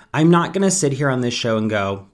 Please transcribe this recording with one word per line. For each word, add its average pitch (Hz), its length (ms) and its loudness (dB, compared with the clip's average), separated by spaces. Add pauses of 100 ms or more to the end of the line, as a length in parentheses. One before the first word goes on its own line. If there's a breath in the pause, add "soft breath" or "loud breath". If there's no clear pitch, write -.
(140 loud breath)
I'm 160 160 4
not 170 240 2
gonna 196 180 0
sit 143 220 0
here 139 160 -2
on 127 120 0
this 120 120 -2
show 113 240 -2
and 110 120 0
go, 101 440 -4